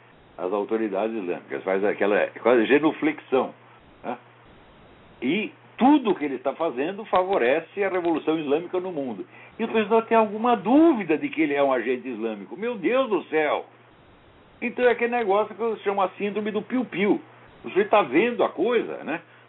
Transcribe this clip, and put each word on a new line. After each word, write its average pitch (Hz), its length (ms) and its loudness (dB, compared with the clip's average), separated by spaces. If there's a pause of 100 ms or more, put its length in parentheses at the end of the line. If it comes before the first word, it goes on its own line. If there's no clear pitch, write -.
(380)
as 92 160 -4
autoridades 107 640 -2
islâmicas, 80 480 -6
faz 95 200 0
aquela 101 440 2 (140)
quase 113 260 4
genuflexão, 143 840 0 (500)
né? 85 140 -8 (1040)
E 175 280 -2 (240)
tudo 254 360 4
o - 40 0
que 147 100 -4
ele 135 100 -4
está 131 180 -4
fazendo 165 520 -4
favorece 185 800 0
a 190 60 0
Revolução 170 480 0
Islâmica 165 420 -2
no 180 120 -6
mundo. 123 340 -8 (320)
E 220 60 -4
o 226 60 -2
pessoal 220 340 2
tem 226 140 2
alguma 220 380 2
dúvida 214 640 4
de 139 120 -6
que 147 120 -4
ele 147 140 0
é 143 80 4
um 135 100 4
agente 123 340 -2
islâmico. 107 480 -6
Meu 233 200 -6
Deus 226 340 0
do 180 140 0
céu! 147 420 0 (960)
Então 240 220 -4
é 247 80 6
aquele 233 240 0
negócio 208 400 0
que 196 60 -12
eu 226 160 -2
chamo 196 240 -2
a 185 160 2
síndrome 208 340 -4
do 208 100 -4
piu-piu. 208 600 -2 (420)
O - 60 -12
sujeito 202 200 0
tá 208 120 6
vendo 180 420 0
a - 60 2
coisa, 156 560 -2
né? 156 160 -6 (280)